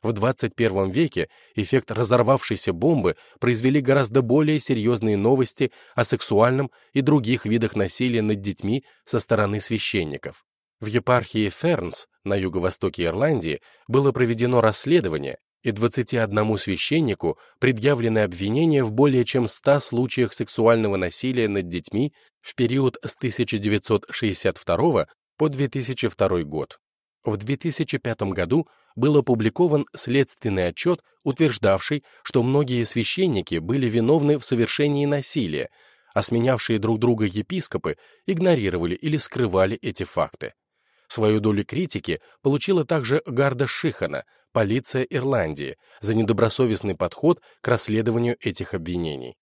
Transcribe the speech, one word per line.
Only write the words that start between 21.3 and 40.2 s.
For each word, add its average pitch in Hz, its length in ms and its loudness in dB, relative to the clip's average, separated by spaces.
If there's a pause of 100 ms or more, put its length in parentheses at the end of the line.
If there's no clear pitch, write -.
над 98 180 -2
детьми 101 460 -4 (260)
в - 160 -14
период 127 480 0
с - 140 -8
тысяча 117 400 -2
девятьсот 104 520 0
шестьдесят 95 480 -2
второго 98 520 0 (280)
по 156 120 2
две 139 180 -2
тысячи 123 400 -4
второй 95 380 0
год. 73 340 -8 (460)
В 107 100 -2
две 110 220 -4
тысячи 147 400 -4
пятом 110 320 -4
году 95 400 0 (260)
был 143 220 4
опубликован 135 760 2
следственный 117 760 -2
отчёт, 170 340 -2 (220)
утверждавший, 131 840 0 (180)
что - 180 2
многие 127 440 2
священники 117 720 0
были 117 320 0
виновны 143 500 2
в 120 60 -10
совершении 143 600 0
насилия, 123 640 -4 (440)
а 101 100 0
сменявшие 117 560 0
друг 107 200 0
друга 113 260 2
епископы 101 720 -4 (280)
игнорировали 104 680 0
или 156 220 -4
скрывали 95 580 0
эти - 280 -8
факты. - 500 -6 (560)